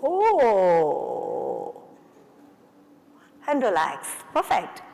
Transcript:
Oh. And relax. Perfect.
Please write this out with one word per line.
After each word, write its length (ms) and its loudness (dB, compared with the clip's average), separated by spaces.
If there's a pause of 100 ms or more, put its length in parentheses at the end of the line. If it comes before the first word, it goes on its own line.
Oh. 1800 2 (1600)
And 160 0
relax. 460 -2 (240)
Perfect. 500 -4 (120)